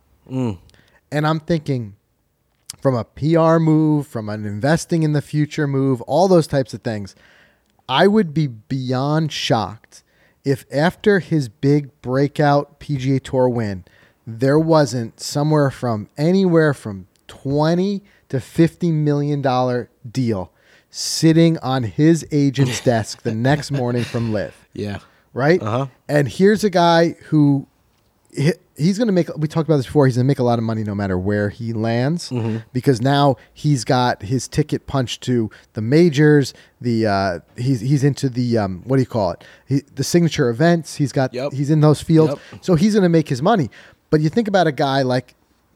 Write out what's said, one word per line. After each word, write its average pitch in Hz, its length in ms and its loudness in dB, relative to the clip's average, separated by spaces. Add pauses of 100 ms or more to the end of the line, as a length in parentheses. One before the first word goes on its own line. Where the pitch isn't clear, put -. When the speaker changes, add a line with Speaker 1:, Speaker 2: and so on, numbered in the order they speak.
(300)
Speaker 1:
Mm. 123 280 -4 (540)
Speaker 2:
And 151 160 -2
I'm 160 120 -2
thinking, 139 560 -6 (840)
from 135 140 0
a 110 80 -4
P 160 320 -2
R 165 240 4
move, 151 480 2
from 107 220 -10
an 107 160 -8
investing 147 580 -2
in 151 100 0
the 147 80 0
future 147 460 -2
move, 135 360 0
all 165 240 2
those 175 200 4
types 135 260 -4
of 104 80 -14
things, 104 340 -8 (720)
I 147 200 4
would 202 260 2
be 151 140 0
beyond 131 840 -4
shocked - 720 -4 (420)
if 139 260 -2
after 180 480 2
his 139 300 -2
big 143 400 0 (120)
breakout 143 760 0
P 147 180 -6
G 131 180 0
A 131 40 0
Tour 127 300 0
win, 104 340 -4 (420)
there 131 340 0
wasn't 143 600 0
somewhere 147 520 0
from, 110 360 -6 (100)
anywhere 165 560 2
from 98 340 -10 (200)
twenty 175 760 -2 (260)
to 135 100 -4
fifty 165 520 0
million 147 500 -2
dollar 127 480 -2 (200)
deal 110 420 -4 (400)
sitting 160 680 2
on 127 240 -4
his 147 480 2
agent's 139 500 0
Speaker 1:
<laughs> - 20 -20
Speaker 2:
desk 117 400 -2
the 117 100 -4
next 131 380 -2
morning 123 320 -2
from 117 280 -4
Liv. 101 240 -6 (180)
Speaker 1:
Yeah. 101 260 -8 (340)
Speaker 2:
Right? 151 280 0
Speaker 1:
Uh-huh. 120 260 -4 (200)
Speaker 2:
And 143 200 0
here's 196 360 2
a 214 60 0
guy 170 460 2 (120)
who, 143 400 2 (640)
he, 147 220 0 (240)
he's 180 220 0
gonna 233 120 0
make, 175 260 0
we 151 100 -2
talked 156 200 -4
about 156 100 2
this 131 100 -2
before, 147 200 4
he's 120 80 0
gonna 123 100 2
make 139 140 2
a 131 40 0
lot 120 160 2
of 113 40 -4
money 110 200 -4
no 104 120 -4
matter 98 220 -2
where 104 320 0
he 113 240 -8
lands, 117 560 -2
Speaker 1:
Mm-hmm. 113 280 -4 (160)
Speaker 2:
because 127 280 0
now 143 340 2 (180)
he's 143 300 -2
got 123 400 0
his 120 240 -4
ticket - 400 -4
punched 135 360 -4
to 120 260 -2 (240)
the 110 80 -8
majors, 147 720 4 (280)
the, 113 260 0
uh, 98 320 -2 (180)
he's, 123 240 -2
he's 135 220 0
into 139 260 0
the, 120 300 -2
um, 95 260 -4
what 131 120 0
do 131 40 2
you 123 60 -2
call 98 240 -2
it? - 120 -14 (240)
He, 135 140 0 (140)
the 139 80 -6
signature 151 460 0
events, 160 460 0
he's 143 160 -2
got, 131 220 -2
Speaker 1:
Yep. 131 200 -6
Speaker 2:
he's 135 180 -4
in 156 100 4
those 151 220 4
fields. 156 300 2 (180)
Speaker 1:
Yep. - 140 -20
Speaker 2:
So 185 100 2
he's 202 180 2
gonna 190 160 2
make 165 200 2
his 127 120 -4
money. 175 280 0 (420)
But 156 100 2
you 156 80 0
think 220 180 0
about 190 180 2
a 156 60 2
guy 139 320 -2
like 127 320 -4 (400)